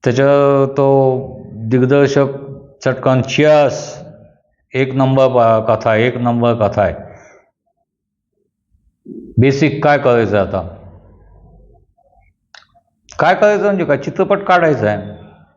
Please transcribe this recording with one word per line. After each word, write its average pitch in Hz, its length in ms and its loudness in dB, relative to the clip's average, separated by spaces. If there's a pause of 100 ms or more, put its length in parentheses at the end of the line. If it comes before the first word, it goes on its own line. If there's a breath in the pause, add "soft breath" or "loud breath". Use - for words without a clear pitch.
त्याच्या 139 680 2
तो 135 500 2 (300)
दिग्दर्शक 127 760 2 (580)
चटकन, 131 380 0
"चिअर्स, 147 800 0 (720)
एक 131 200 -2
नंबर 135 340 2
प-, 113 420 2
कथा, 113 260 0
एक 120 200 0
नंबर 120 380 0
कथा 104 280 -2
आहे." 85 120 -2 (2500 loud breath)
बेसिक 139 460 2
काय 147 140 2
करायचं 117 400 0
आता? 95 380 -4 (2500)
काय 180 160 2
करायचं 208 300 2
म्हणजे 196 200 0
काय? 143 140 -2
चित्रपट 190 400 -2
काढायचा 170 480 0
आहे. 101 360 -6 (340)